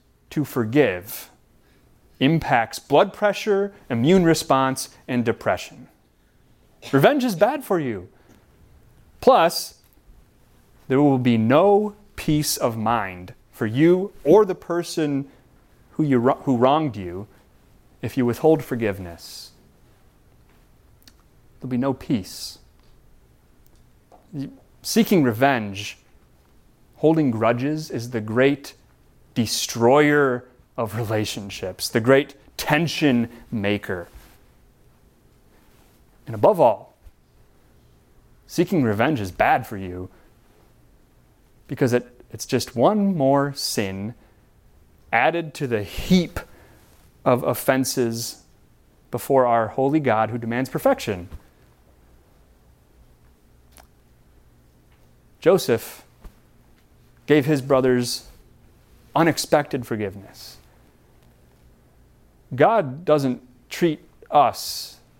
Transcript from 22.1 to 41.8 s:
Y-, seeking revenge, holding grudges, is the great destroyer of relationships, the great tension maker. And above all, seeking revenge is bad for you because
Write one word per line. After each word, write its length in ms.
Y-, 180
seeking 420
revenge, 720
holding 340
grudges, 580
is 220
the 100
great 520
destroyer 1120
of 180
relationships, 920
the 100
great 360
tension 720
maker. 560
And 80
above 280
all, 340
seeking 360
revenge 360
is 120
bad 360
for 80
you 340
because 240